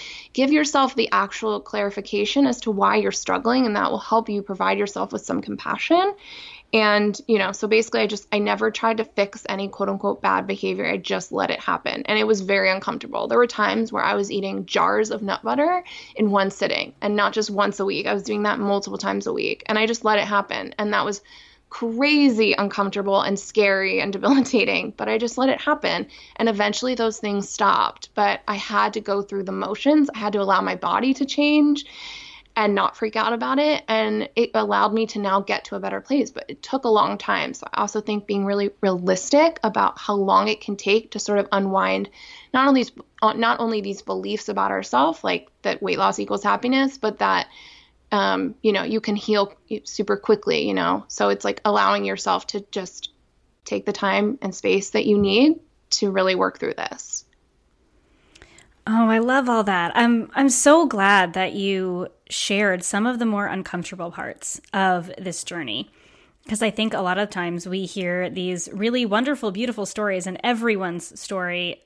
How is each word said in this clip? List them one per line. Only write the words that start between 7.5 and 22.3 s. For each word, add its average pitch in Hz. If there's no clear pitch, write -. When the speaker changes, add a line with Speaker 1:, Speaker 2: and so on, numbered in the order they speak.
Speaker 1:
so 208
basically 226
I 214
just, 208
I 208
never 208
tried 220
to 220
fix 202
any 196
quote 196
unquote 196
bad 190
behavior. 190
I 190
just 185
let -
it -
happen. -
And 214
it 214
was 214
very 190
uncomfortable. -
There 233
were 240
times 214
where 208
I 202
was 202
eating 196
jars 202
of 214
nut 196
butter 302
in 208
one 196
sitting, -
and 208
not 202
just 214
once 202
a 196
week. 196
I 208
was 196
doing 208
that 208
multiple 202
times 196
a -
week. -
And 214
I 220
just 226
let 214
it -
happen. 202
And 208
that 196
was 196
crazy 240